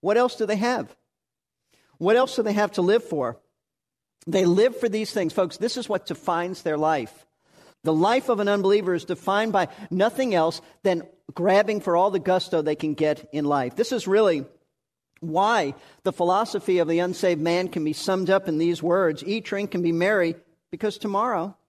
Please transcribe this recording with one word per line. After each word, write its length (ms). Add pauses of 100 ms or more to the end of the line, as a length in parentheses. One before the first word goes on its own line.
What 160
else 180
do 100
they 120
have? 360 (1040)
What 200
else 180
do 80
they 100
have 200
to 80
live 240
for? 340 (880)
They 180
live 320
for 120
these 220
things. 220
Folks, 240
this 200
is 100
what 180
defines 560
their 160
life. 480 (600)
The 80
life 340
of 140
an 80
unbeliever 440
is 120
defined 480
by 160 (200)
nothing 460
else 240 (240)
than 200 (300)
grabbing 460
for 160
all 160
the 80
gusto 420
they 140
can 180
get 380
in 140
life. 320
This 160
is 140
really 360 (760)
why 540 (280)
the 80
philosophy 680
of 100
the 100
unsaved 400
man 300
can 160
be 80
summed 360
up 200
in 80
these 260
words, 400
"Eat, 220
drink, 280
and 100
be 100
merry, 420 (340)
because 280
tomorrow 580 (140)